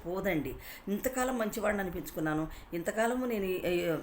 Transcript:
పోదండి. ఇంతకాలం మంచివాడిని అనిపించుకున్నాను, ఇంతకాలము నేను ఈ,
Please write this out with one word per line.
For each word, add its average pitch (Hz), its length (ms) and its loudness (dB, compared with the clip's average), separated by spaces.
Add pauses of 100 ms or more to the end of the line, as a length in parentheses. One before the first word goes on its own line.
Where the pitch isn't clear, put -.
పోదండి. 170 500 0 (320)
ఇంతకాలం 254 500 0
మంచివాడిని 208 460 0
అనిపించుకున్నాను, 156 640 0 (280)
ఇంతకాలము 220 520 2
నేను 220 200 0
ఈ, 175 560 2